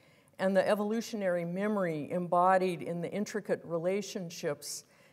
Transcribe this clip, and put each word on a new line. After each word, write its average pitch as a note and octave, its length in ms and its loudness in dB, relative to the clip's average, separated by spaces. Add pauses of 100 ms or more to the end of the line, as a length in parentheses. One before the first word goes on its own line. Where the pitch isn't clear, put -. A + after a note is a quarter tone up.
(380)
and F#3+ 160 2
the F#3 140 4
evolutionary G3+ 800 0
memory F3+ 640 -2
embodied F3+ 720 4
in E3+ 180 -4
the E3 100 -4
intricate G3+ 540 -2
relationships F3 1200 -4 (280)